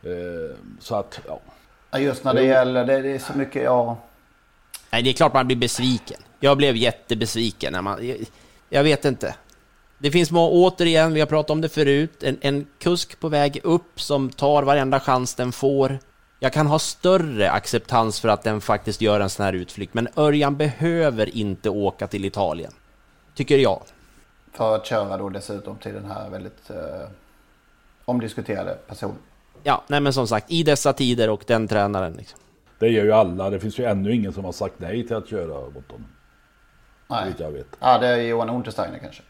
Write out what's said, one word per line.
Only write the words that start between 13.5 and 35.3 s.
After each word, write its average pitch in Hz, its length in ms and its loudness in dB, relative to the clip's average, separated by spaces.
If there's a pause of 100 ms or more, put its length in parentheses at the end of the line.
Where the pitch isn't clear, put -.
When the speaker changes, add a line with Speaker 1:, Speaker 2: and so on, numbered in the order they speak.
Speaker 3:
upp 170 360 0
som 135 300 -2
tar 143 320 2
varenda 135 380 2
chans 127 340 0
den 123 180 -4
får. 135 460 0 (420)
Jag 131 120 0
kan 151 140 2
ha 151 120 2
större 156 720 2
acceptans 110 680 0
för 113 80 0
att 104 140 2
den 107 180 -2
faktiskt 104 400 -4
gör 104 200 4
en 98 100 0
sån - 160 -4
här 95 60 0
utflykt, 92 420 -8
men 117 220 -2
Örjan 147 400 2
behöver 151 800 0
inte 104 340 -2
åka 98 360 -2
till 98 180 -6
Italien, 90 480 -4 (640)
tycker 139 240 2
jag. 117 240 2 (680)
Speaker 2:
För 110 240 0
att 107 100 -4
köra 101 300 -2
då 98 120 -6
dessutom 98 480 -10
till 101 180 -12
den 101 100 -12
här 98 260 -12
väldigt, 95 400 -14
eh, 85 380 -12 (960)
omdiskuterade 101 760 -4 (100)
personen. 98 280 -10 (460)
Speaker 3:
Ja, 139 240 0
nej, 143 140 0
men 139 120 2
som 127 140 0
sagt, 107 240 -2
i 165 120 0
dessa 147 300 2
tider 120 380 2
och 104 160 -4
den 113 220 2
tränaren, 101 440 0
liksom. - 260 -18 (400)
Speaker 1:
Det 113 100 2
gör 110 160 4
ju 107 80 6
alla. 95 380 4
Det 98 100 -4
finns 104 180 -8
ju 123 60 -2
ännu 104 300 0
ingen 101 180 -2
som 95 120 -10
har 90 80 -8
sagt 95 260 -6
nej 107 280 -6
till 117 100 -4
att 104 120 -8
köra 82 320 -6 (100)